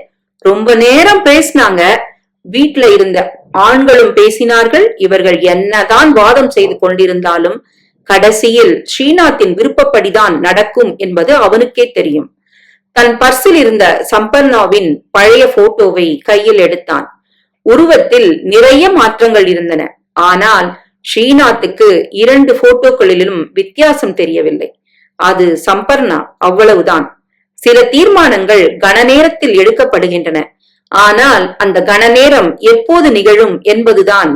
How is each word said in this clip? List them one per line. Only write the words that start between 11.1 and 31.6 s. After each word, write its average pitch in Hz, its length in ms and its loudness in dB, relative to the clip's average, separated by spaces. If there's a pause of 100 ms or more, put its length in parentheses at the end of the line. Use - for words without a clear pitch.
அவனுக்கே 240 560 0
தெரியும். 151 380 -6 (640)
தன் 240 260 0
பர்சில் 262 360 0
இருந்த 220 300 0 (260)
சம்பர்ணாவின் 214 800 0 (200)
பழைய 220 360 2
போட்டோவை 202 640 0 (100)
கையில் 208 400 0
எடுத்தான். 170 480 -2 (600)
உருவத்தில் 247 640 2 (140)
நிறைய 262 480 2
மாற்றங்கள் 220 560 0
இருந்தன. 170 360 -4 (300)
ஆனால் 180 560 0 (360)
ஸ்ரீநாத்துக்கு 233 840 0 (220)
இரண்டு 269 440 2
போட்டோக்களிலும் 392 840 0 (120)
வித்தியாசம் 196 600 -2
தெரியவில்லை. 160 540 -4 (500)
அது 185 280 0 (200)
சம்பர்ணா, 214 520 -2 (200)
அவ்வளவுதான். 185 680 0 (480)
சில 240 280 0
தீர்மானங்கள் 254 800 0 (140)
கணநேரத்தில் 254 800 0
எடுக்கப்படுகின்றன, 180 800 -2 (540)
ஆனால் 208 520 2 (120)
அந்த 196 240 -2